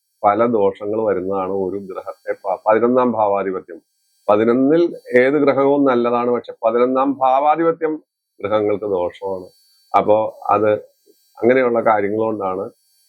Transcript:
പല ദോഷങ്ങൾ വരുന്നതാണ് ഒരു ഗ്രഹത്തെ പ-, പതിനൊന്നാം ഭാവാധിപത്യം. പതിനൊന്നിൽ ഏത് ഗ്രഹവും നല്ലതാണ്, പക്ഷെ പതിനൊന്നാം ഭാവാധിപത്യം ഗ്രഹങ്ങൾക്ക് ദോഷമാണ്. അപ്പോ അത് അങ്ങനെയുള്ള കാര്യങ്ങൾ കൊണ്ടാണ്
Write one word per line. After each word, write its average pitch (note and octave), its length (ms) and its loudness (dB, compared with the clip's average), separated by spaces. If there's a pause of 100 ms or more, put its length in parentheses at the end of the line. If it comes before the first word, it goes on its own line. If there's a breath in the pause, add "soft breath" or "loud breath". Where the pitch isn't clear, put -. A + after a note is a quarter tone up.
(240)
പല G#2 220 2
ദോഷങ്ങൾ G#2+ 560 -2
വരുന്നതാണ് F#2+ 500 -4
ഒരു G2 260 -6
ഗ്രഹത്തെ F#2+ 540 -12
പ-, G2 340 -6
പതിനൊന്നാം A#2+ 460 2
ഭാവാധിപത്യം. G2 680 -4 (480)
പതിനൊന്നിൽ C3 680 2 (220)
ഏത് C3 160 4
ഗ്രഹവും C#3 500 2
നല്ലതാണ്, A#2+ 460 0
പക്ഷെ A#2+ 220 -4 (120)
പതിനൊന്നാം B2+ 540 2
ഭാവാധിപത്യം D#3 840 0 (380)
ഗ്രഹങ്ങൾക്ക് G#2 440 -2
ദോഷമാണ്. F#2 600 -4 (520)
അപ്പോ G#2+ 520 2
അത് G#2+ 260 2 (680)
അങ്ങനെയുള്ള A#2+ 380 2
കാര്യങ്ങൾ G#2+ 380 0
കൊണ്ടാണ് G#2 520 -4 (380)